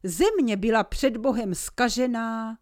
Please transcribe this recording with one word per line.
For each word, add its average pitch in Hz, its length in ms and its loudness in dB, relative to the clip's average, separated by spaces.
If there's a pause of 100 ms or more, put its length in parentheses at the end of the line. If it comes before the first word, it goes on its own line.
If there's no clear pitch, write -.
Země 240 540 2
byla 220 280 2
před 254 320 0
Bohem 220 380 -2
zkažená 226 1080 -2